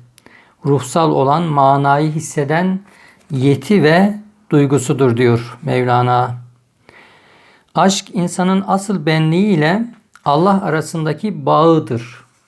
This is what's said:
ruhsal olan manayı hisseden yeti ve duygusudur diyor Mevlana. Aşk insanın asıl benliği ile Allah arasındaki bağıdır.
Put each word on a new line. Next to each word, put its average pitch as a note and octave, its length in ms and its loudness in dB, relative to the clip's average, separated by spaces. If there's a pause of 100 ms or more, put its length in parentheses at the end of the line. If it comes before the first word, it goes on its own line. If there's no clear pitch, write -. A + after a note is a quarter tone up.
(640)
ruhsal C#3+ 460 0
olan C#3+ 320 0
manayı C#3+ 680 2
hisseden D#3+ 680 -4 (520)
yeti C#3+ 520 0
ve F3+ 400 2 (260)
duygusudur C3+ 680 0
diyor A#2+ 440 0
Mevlana. B2 760 0 (1400)
Aşk F#3+ 380 2
insanın F#3 540 -2
asıl F#3+ 380 -4
benliği D#3+ 520 2
ile F3 280 0 (400)
Allah F#3 380 2
arasındaki D#3 800 -6
bağıdır. D3+ 800 0 (220)